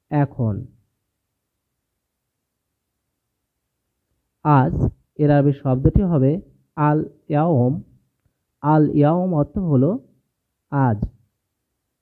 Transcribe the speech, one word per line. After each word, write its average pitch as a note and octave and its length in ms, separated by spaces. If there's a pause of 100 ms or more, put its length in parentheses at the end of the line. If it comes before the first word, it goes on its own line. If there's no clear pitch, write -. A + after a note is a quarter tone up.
(100)
এখন। C3 560 (3750)
আজ, C#3+ 300 (420)
এর D3 160
আরবি C#3+ 220
শব্দটি C#3 500
হবে D#3+ 380 (360)
আল D3+ 280 (240)
ইয়াওম। D3 540 (760)
আল D3+ 300
ইয়াওম E3+ 440
অর্থ D3 240
হলো E3 400 (720)
আজ। B2+ 380 (920)